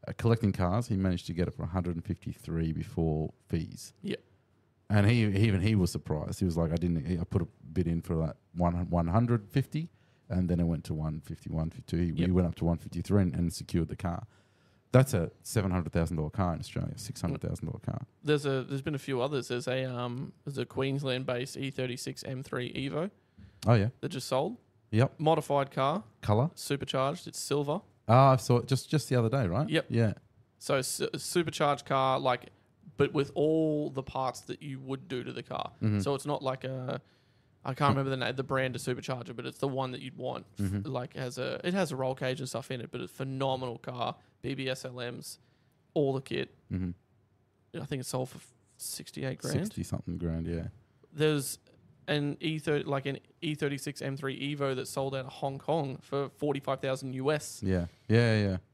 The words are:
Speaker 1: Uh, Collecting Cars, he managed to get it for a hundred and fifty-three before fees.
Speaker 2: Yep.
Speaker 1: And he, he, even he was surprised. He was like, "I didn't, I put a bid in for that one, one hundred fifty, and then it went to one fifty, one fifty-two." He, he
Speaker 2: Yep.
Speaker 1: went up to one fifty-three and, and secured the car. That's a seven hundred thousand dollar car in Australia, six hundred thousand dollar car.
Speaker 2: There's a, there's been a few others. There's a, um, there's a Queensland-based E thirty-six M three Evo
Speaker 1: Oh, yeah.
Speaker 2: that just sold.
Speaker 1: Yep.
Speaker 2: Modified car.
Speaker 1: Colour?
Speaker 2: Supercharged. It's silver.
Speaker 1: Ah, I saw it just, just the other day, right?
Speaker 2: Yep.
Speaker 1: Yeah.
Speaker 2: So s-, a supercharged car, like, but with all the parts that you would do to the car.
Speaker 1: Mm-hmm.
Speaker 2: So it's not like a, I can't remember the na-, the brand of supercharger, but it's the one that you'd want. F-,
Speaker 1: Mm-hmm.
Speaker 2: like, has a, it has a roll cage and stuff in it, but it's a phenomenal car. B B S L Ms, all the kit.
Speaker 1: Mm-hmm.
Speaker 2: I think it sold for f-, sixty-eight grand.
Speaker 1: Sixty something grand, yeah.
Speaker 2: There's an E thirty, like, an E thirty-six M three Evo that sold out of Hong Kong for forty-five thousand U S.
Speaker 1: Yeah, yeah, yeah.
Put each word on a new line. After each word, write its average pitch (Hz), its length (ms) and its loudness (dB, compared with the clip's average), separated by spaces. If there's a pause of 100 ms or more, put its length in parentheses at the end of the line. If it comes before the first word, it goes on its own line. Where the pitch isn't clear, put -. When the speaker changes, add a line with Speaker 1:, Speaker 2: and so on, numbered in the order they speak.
Speaker 1:
Uh, 98 100 -6
Collecting 113 360 4
Cars, 95 340 2
he 107 80 0
managed 92 320 2
to 85 60 -6
get 85 160 2
it - 60 -10
for - 80 -8
a 82 40 -6
hundred 87 280 -2
and 82 100 -6
fifty-three 82 680 -4
before 80 640 0 (160)
fees. - 520 -4
Speaker 2:
Yep. 196 200 -6 (680)
Speaker 1:
And 104 200 6
he, 113 220 6
he, 98 160 4
even 95 140 4
he 107 140 4
was 90 160 4
surprised. 80 480 -4
He 95 60 2
was 82 120 2
like, 82 140 2
"I 82 40 0
didn't, 82 440 0
I 87 40 0
put 92 180 0
a 80 60 -2 (240)
bid 82 160 0
in 82 140 0
for 85 160 -2
that 80 180 -2 (180)
one, 87 360 2
one 85 180 2
hundred 110 420 2
fifty, 151 400 -2 (400)
and 90 200 2
then 87 100 4
it 85 60 4
went 80 200 0
to 82 80 -4
one 78 280 -4
fifty, - 280 -12
one 80 200 -2
fifty-two." - 280 -6
He, 85 140 2
he 76 120 -2
Speaker 2:
Yep. 90 80 2
Speaker 1:
went 90 160 4
up 80 80 -2
to 82 100 -4
one 82 120 2
fifty-three 95 440 2
and, 90 120 2
and 82 200 0
secured - 340 -2
the - 80 -8
car. 87 280 -6 (680)
That's 135 240 8
a 85 160 0 (100)
seven 98 300 0
hundred 87 220 -2
thousand 82 240 2
dollar 76 120 -2
car 90 240 0
in 80 60 -4
Australia, - 380 -6
six - 240 -10
hundred 85 200 -2
thousand - 260 -4
dollar - 120 -8
car. - 220 -6 (220)
Speaker 2:
There's 147 220 2
a, 135 180 0
there's 135 200 -6
been 156 100 -4
a 135 60 -4
few 131 220 -2
others. 135 260 -2
There's 123 200 -2
a, 131 180 -2
um, 123 480 -6 (120)
there's 139 140 -6
a 123 60 -2
Queensland-based 131 920 -2
E 135 140 -4
thirty-six 127 540 -6
M 131 180 -8
three 127 300 -6
Evo 151 360 -4 (560)
Speaker 1:
Oh, 120 80 8
yeah. 107 140 6 (140)
Speaker 2:
that 127 80 -4
just - 180 -6
sold. 160 300 0 (340)
Speaker 1:
Yep. 113 260 4
Speaker 2:
Modified 147 540 2
car. 147 320 0 (180)
Speaker 1:
Colour? 120 320 4
Speaker 2:
Supercharged. 143 720 -2
It's - 140 -10
silver. 147 420 -2 (260)
Speaker 1:
Ah, 131 260 10
I - 20 8
saw 123 220 4
it 117 100 0
just, - 240 0
just - 180 0
the 131 60 2
other 113 140 4
day, 131 180 2
right? 110 200 0
Speaker 2:
Yep. 165 220 2
Speaker 1:
Yeah. 113 240 4 (460)
Speaker 2:
So - 160 0
s-, 131 240 -2
a 135 180 -2
supercharged 143 680 2
car, 135 340 4
like, 127 300 0 (480)
but - 160 4
with 143 200 2
all 156 560 2
the 131 140 -6
parts 131 380 -4
that - 200 -10
you 139 200 -10
would 131 260 -8
do 123 160 -6
to 127 100 -10
the 123 80 -8
car. - 300 -6 (100)
Speaker 1:
Mm-hmm. 107 200 4
Speaker 2:
So 139 120 2
it's 135 140 -4
not 147 160 -2
like 131 220 -4
a, 131 360 -6 (640)
I 131 80 -2
can't 143 220 4
remember 135 160 0
the 131 60 -2
na-, 123 160 -2
the 135 100 -4
brand 131 320 0
of 151 60 -6
supercharger, 123 540 -6
but 123 120 -10
it's 123 100 -10
the 139 120 -2
one 131 240 -2
that 135 80 -10
you'd 131 160 -12
want. 127 280 -6 (140)
F-, 101 60 2
Speaker 1:
Mm-hmm. 101 260 -2
Speaker 2:
like, 123 240 -6
has 127 240 -6
a, 131 240 -4
it 180 100 0
has 185 180 2
a 135 40 -4
roll 131 180 -2
cage 131 280 -2
and 127 60 -6
stuff 127 220 -6
in 123 120 -6
it, - 100 -10
but 127 100 -8
it's - 100 -10
a - 40 -20
phenomenal 131 640 -2
car. 123 360 -4 (280)
B 127 120 -4
B 131 120 -4
S 131 160 -4
L 131 120 -8
Ms, 120 440 -10 (540)
all 143 180 2
the 131 100 -2
kit. - 320 -6 (180)
Speaker 1:
Mm-hmm. 92 180 -2 (920)
Speaker 2:
I 147 40 -10
think 143 160 -6
it 143 40 -8
sold 127 240 -2
for - 100 -18
f-, - 140 -20 (220)
sixty-eight - 640 -8
grand. - 180 -6
Speaker 1:
Sixty 196 260 -4
something - 340 -4
grand, 82 300 -2
yeah. 82 200 -4 (460)
Speaker 2:
There's 151 460 0 (500)
an 147 320 0
E 156 180 -2
thirty, 147 240 0
like, 139 220 -2
an 139 140 -4 (220)
E 156 140 -2
thirty-six 143 460 -4
M 135 160 -4
three 135 360 -4
Evo 139 220 0
that - 140 -4
sold 135 260 -2
out 131 120 -4
of - 40 -14
Hong 139 280 -6
Kong 143 420 -2
for 139 260 -4 (100)
forty-five 139 440 -2
thousand 131 320 -2
U 131 180 0
S. - 320 -4
Speaker 1:
Yeah, 92 220 4 (240)
yeah, 113 320 6
yeah. 98 160 2 (160)